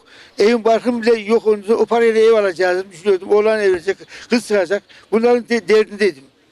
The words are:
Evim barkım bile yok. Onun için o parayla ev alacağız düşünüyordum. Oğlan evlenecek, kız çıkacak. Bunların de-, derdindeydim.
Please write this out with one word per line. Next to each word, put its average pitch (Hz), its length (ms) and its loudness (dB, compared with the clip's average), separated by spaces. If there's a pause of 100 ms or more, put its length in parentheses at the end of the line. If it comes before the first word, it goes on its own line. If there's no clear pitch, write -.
(400)
Evim 220 240 2
barkım 226 380 0
bile 226 180 0
yok. 208 280 -2
Onun 214 140 0
için 196 120 -2
o 226 120 0
parayla 226 360 0
ev 220 120 4
alacağız 185 580 -2
düşünüyordum. 185 400 -2
Oğlan 214 280 2
evlenecek, 190 380 -2 (320)
kız 233 180 -2
çıkacak. 196 360 -2 (280)
Bunların 233 380 0
de-, 226 180 -2
derdindeydim. 190 560 0 (280)